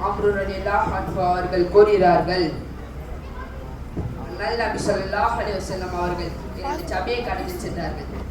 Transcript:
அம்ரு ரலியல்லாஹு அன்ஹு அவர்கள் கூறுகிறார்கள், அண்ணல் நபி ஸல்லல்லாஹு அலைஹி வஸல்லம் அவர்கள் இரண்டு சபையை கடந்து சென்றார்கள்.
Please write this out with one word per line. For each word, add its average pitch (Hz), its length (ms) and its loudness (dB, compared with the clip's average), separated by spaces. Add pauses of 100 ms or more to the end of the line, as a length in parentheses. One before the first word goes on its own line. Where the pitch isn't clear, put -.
அம்ரு 202 220 0
ரலியல்லாஹு 196 640 2
அன்ஹு 185 380 0
அவர்கள் 180 400 2
கூறுகிறார்கள், 185 840 6 (1800)
அண்ணல் 214 280 -2
நபி 220 220 0
ஸல்லல்லாஹு 208 640 0
அலைஹி 202 180 -2
வஸல்லம் 180 380 -4
அவர்கள் 175 300 -2 (280)
இரண்டு 302 280 -4
சபையை 240 400 -2
கடந்து 240 360 -4
சென்றார்கள். - 600 -6 (100)